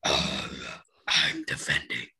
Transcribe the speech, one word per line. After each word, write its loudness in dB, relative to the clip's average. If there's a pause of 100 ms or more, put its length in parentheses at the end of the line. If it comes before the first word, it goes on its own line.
Oh, 2 (580)
I'm 4
defending. -2 (120)